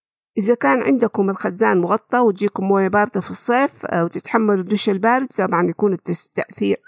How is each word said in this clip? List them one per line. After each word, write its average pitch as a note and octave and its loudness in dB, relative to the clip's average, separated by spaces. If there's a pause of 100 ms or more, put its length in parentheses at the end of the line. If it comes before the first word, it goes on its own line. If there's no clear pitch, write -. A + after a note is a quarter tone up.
(380)
إذا G#3+ 2
كان C4 2
عندكم A3+ 0
الخزان G3 0
مغطى G#3+ -2
وتجيكم G3+ 0
موية G3 2
باردة G3+ 0
في - -10
الصيف، B3 -2
آه، E3+ 0
وتتحملوا G3+ 0
الدش G#3 -2
البارد، A3+ 0
طبعًا F3+ 0
يكون G3 0
التس-، - -6
التأثير - -4 (100)